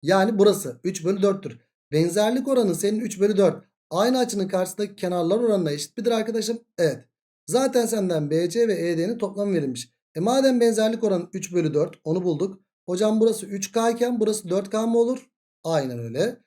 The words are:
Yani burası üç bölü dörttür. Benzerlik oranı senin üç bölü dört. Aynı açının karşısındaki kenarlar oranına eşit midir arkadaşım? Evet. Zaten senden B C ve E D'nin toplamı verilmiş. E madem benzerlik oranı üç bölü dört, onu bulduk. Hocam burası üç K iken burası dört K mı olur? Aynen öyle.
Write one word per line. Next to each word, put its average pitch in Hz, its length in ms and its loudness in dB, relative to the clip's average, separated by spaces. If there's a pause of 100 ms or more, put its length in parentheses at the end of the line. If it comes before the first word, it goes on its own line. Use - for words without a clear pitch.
Yani 196 360 2
burası 185 460 2
üç 175 200 -4
bölü 190 180 0
dörttür. 196 360 -2 (340)
Benzerlik 208 560 2
oranı 226 260 2
senin 208 260 0
üç 190 200 -6
bölü 208 160 2
dört. 190 280 2 (260)
Aynı 233 280 2
açının 202 300 -2
karşısındaki 196 480 -4
kenarlar 180 420 0
oranına 196 340 2
eşit - 260 -8
midir 233 120 0
arkadaşım? 226 480 -2 (200)
Evet. 147 260 0 (420)
Zaten 247 400 2
senden 175 440 0
B 165 180 0
C 233 200 2
ve 196 60 0
E 170 240 -2
D'nin 214 200 -2
toplamı 202 360 -2
verilmiş. 135 380 -4 (220)
E 156 60 -6
madem 254 400 2
benzerlik 226 440 2
oranı 180 280 0
üç 175 200 -8
bölü 160 220 0
dört, 156 200 0 (100)
onu 175 200 -2
bulduk. 180 360 -2 (260)
Hocam 214 340 0
burası 220 260 0
üç 196 260 -8
K 226 180 2
iken 240 300 -2
burası 208 280 -2
dört 196 220 -2
K 220 160 -2
mı 233 120 2
olur? 247 320 0 (340)
Aynen 139 340 -2
öyle. 131 480 -4